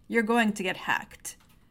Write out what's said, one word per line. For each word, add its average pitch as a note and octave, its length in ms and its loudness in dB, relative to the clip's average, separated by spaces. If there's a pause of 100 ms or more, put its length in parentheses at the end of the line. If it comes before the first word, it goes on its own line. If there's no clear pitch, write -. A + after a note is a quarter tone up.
you're A3+ 160 2
going A3+ 300 2
to G#3+ 100 -4
get F#3 140 -2
hacked. - 600 -6 (340)